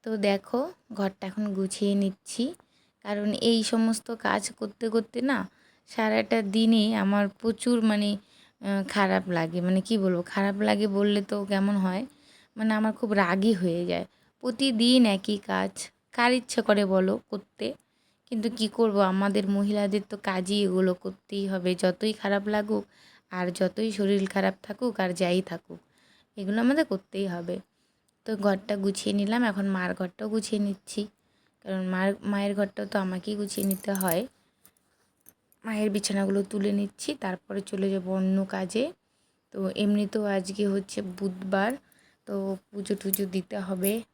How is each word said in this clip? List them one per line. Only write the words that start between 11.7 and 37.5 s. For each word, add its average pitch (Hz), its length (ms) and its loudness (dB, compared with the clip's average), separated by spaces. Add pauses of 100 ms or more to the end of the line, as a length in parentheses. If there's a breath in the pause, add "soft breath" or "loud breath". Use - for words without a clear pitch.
হয়, 190 280 0 (520 soft breath)
মানে, 220 180 0
আমার 220 200 2
খুব 220 200 -4
রাগই 196 400 4
হয়ে 175 320 0
যায়। 175 200 -2 (380 soft breath)
প্রতিদিন 247 640 4
একই 196 320 2
কাজ, 190 340 -2 (420)
কার 240 200 4
ইচ্ছে 247 280 0
করে 208 240 4
বলো 190 280 2 (140)
করতে? - 380 -10 (680)
কিন্তু 226 180 -2
কি 220 180 -2
করব, 220 340 2
আমাদের 196 460 2
মহিলাদের 202 640 0
তো 208 140 -8
কাজই 190 400 -2
এগুলো 185 320 2
করতেই 196 520 -8
হবে, 185 280 -2
যতই 190 380 0
খারাপ 202 340 -2
লাগুক 208 360 -2 (480 soft breath)
আর 180 200 -4
যতই 190 400 -2
শরীর 196 380 2
খারাপ 190 340 0
থাকুক 226 360 -4
আর 185 140 0
যাই 180 280 2
থাকুক, 170 380 -12 (580 soft breath)
এগুলো 202 240 -4
আমাদের 285 240 4
করতেই 196 420 -4
হবে। 175 280 -6 (720)
তো 220 100 -4
ঘরটা 202 400 0
গুছিয়ে 196 380 0
নিলাম, 208 300 2
এখন 202 240 0
মার 185 260 0
ঘরটাও 185 360 -6
গুছিয়ে 214 300 -2
নিচ্ছি, 202 420 -4 (640)
কারণ 190 220 -4
মার, 185 220 2 (140)
মায়ের 202 320 -2
ঘরটাও 202 300 -2
তো 202 140 -4
আমাকেই 185 360 -4
গুছিয়ে 202 300 -4
নিতে 190 280 -2
হয়। 185 280 0 (1400)
মায়ের 214 260 0
বিছানাগুলো 196 540 0
তুলে 202 280 -2
নিচ্ছি, 202 440 -4
তারপরে 196 460 -6